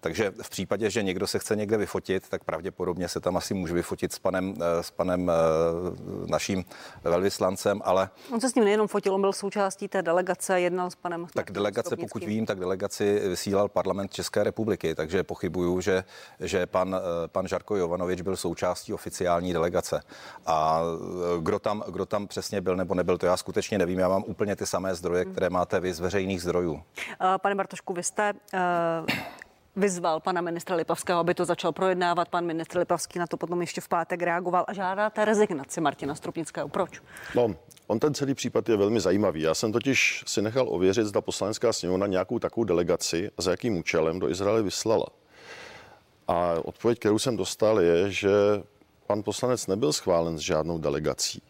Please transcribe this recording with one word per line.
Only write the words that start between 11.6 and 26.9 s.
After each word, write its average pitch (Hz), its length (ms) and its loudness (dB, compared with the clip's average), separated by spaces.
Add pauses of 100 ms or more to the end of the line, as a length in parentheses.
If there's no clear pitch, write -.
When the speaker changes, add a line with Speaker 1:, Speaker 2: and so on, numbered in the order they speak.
Speaker 2:
Stropnickým. 113 220 -4 (120)
Speaker 1:
pokud 101 80 -6
vím, 110 180 0
tak 101 140 -2
delegaci 101 680 0
vysílal 98 400 2
Parlament 95 440 0
České 104 320 0
republiky, 98 500 0
takže 82 280 0
pochybuju, 90 580 -2
že, 92 240 2 (360)
že 90 260 0
pan, 92 320 0
eh, 85 300 -4
pan 95 200 -2
Žarko 98 280 -2
Jovanovič 90 440 0
byl 92 160 -4
součástí 90 560 -4
oficiální 90 600 -2
delegace. 85 480 0 (460)
A, 80 340 2 (560)
eh, 85 60 -2
kdo 98 160 0
tam, 107 300 -2
kdo 92 180 -4
tam 101 220 -4
přesně 101 320 -6
byl 92 160 0
nebo 92 180 -2
nebyl, 90 240 2
to 92 80 0
já 90 100 4
skutečně 101 420 -2
nevím. 92 200 2
Já 92 100 4
mám 95 180 2
úplně 101 300 -2
ty 98 100 -4
samé 95 280 -2
zdroje, 87 300 0
které 92 260 -2
máte 90 300 0
vy 90 140 -2
z 82 60 -8
veřejných 92 420 -2
zdrojů. 87 400 0 (380)